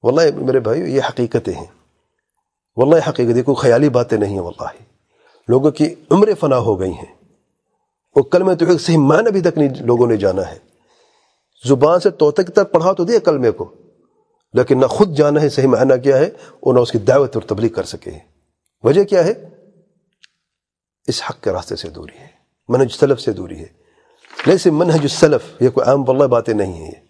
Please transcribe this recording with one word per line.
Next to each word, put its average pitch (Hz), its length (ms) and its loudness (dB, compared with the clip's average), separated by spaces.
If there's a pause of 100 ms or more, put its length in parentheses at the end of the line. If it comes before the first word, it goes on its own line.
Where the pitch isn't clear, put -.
واللہ 147 400 0
میرے 131 160 0
بھائیو، 123 260 -4
یہ 135 240 -2
حقیقتیں 117 440 -4
ہیں، 76 120 -14 (1120)
واللہ 151 320 2
حقیقت، 120 280 0
یہ 127 60 0
کوئی 139 120 0
خیالی 135 340 2
باتیں 120 280 -2
نہیں 101 160 -2
ہیں، 95 80 -6
واللہ - 280 -12 (800)
لوگوں 131 240 2
کی 156 240 -2 (160)
عمریں 202 280 4
فنا 135 180 0
ہو 107 220 -2
گئی 95 120 -4
ہیں۔ - 300 -18 (960)
وہ 139 80 4
کلمہ 185 300 2
توحید 170 260 0
صحیح 165 180 0
معنی 151 300 2
ابھی 196 140 0
تک 165 160 -2
نہیں 147 120 2 (100)
لوگوں 120 280 2
نے 113 100 0
جانا 95 340 -2
ہے۔ 76 60 -18 (1080)
زبان 143 340 4
سے 185 100 0
طوطے 156 340 0
کی 175 80 -6
طرح 196 120 2
پڑھا 175 300 0
تو 185 100 -4
دیا 220 160 0
کلمے 139 320 0
کو، - 240 -10 (800)
لیکن 123 260 2
نہ 135 60 4
خود 160 320 0
جانا 147 240 2
ہے 147 80 2
صحیح 135 180 0
معنی 127 360 4
کیا 135 140 4
ہے، 151 80 4 (240)
اور - 240 -2
نہ 123 60 4
اس 120 120 0
کی 117 60 -4
دعوت 127 380 0
اور 107 80 -6
تبلیغ 110 260 -4
کر 98 140 -6
سکے - 280 -14
ہیں۔ 76 80 -18 (640)
وجہ 156 200 2
کیا 190 200 0
ہے؟ 196 100 -2 (1700)
اس - 240 -6
حق - 140 -14
کے 98 80 -4
راستے 90 240 -8
سے - 140 -14
دوری 80 300 -20
ہے، - 80 -20 (400)
منہج 123 240 0
سلف 139 280 0
سے - 120 -6
دوری 90 280 -12
ہے۔ 82 80 -18 (800)
لیکن 180 280 2
منہج 160 280 0
السلف، 143 600 0
یہ 127 80 4
کوئی 123 200 0
عام 135 200 0
واللہ 131 140 2
باتیں 117 300 0
نہیں 95 200 -2
ہیں۔ 80 360 -18